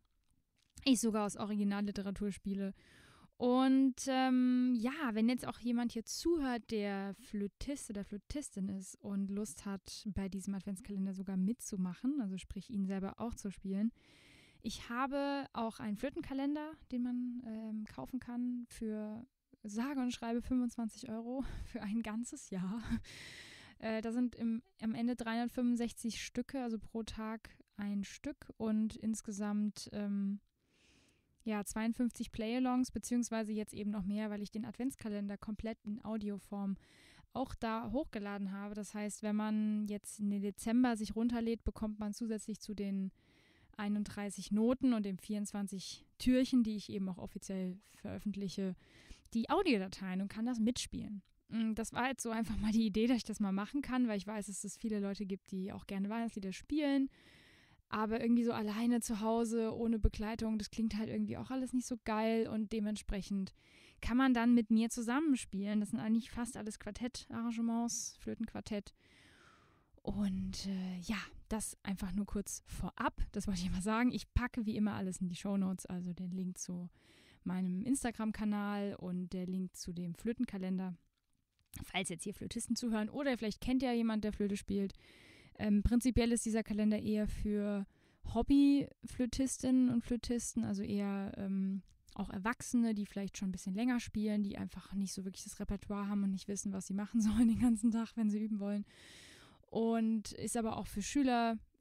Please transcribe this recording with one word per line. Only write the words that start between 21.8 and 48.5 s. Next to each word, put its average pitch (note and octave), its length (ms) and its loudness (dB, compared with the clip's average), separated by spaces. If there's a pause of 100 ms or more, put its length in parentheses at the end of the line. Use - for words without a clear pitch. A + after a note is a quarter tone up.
ein G#3+ 220 4
ganzes A3+ 480 -4
Jahr. F#3+ 280 2 (1000)
Äh, A3 220 0
da A3+ 100 -2
sind A#3+ 240 2
im, A3+ 260 -2 (180)
am A3 140 0
Ende A#3+ 220 2
dreihundertfünfundsechzig A#3 1080 0
Stücke, - 380 -4
also A#3 160 -2
pro A3+ 240 -6
Tag A3 480 -8 (260)
ein G3+ 280 0
Stück - 540 -10
und A3 400 2
insgesamt, G#3 960 -2
ähm, G3+ 460 -2 (1040)
ja, G#3 220 -2
zweiundfünfzig A3+ 640 -2
Play-Alongs, B3+ 600 2
beziehungsweise A3+ 640 0
jetzt G#3+ 200 -4
eben G#3 160 -4
noch G#3 140 0
mehr, G#3 260 0
weil G#3 140 -4
ich G3 80 -8
den A3 140 -4
Adventskalender G#3 760 -4
komplett A3 460 -6
in G#3+ 200 -6
Audioform G3+ 720 -4 (580)
auch B3+ 220 -4
da A3+ 360 -4
hochgeladen G3+ 600 -2
habe. G3+ 240 -8
Das G#3 180 -8
heißt, G#3 300 -4
wenn G#3 120 2
man G#3+ 520 2
jetzt G#3 320 -8
in G3+ 100 0
den G3+ 140 0
Dezember A3+ 520 4
sich G#3 200 -4
runterlädt, A#3 480 0
bekommt G#3+ 340 -4
man G#3 160 -4
zusätzlich A3 460 -4
zu G#3+ 160 -8
den G3 360 -2 (640)
einunddreißig G#3 720 -4
Noten A#3+ 420 4
und G#3+ 120 2
den F#3+ 120 -4
vierundzwanzig G3+ 880 -6 (140)
Türchen, B3+ 420 6
die G#3+ 140 0
ich G3+ 160 -8
eben F#3+ 180 -2
auch F3 80 -6
offiziell F#3+ 640 -6 (160)
veröffentliche, F#3+ 800 -4 (580)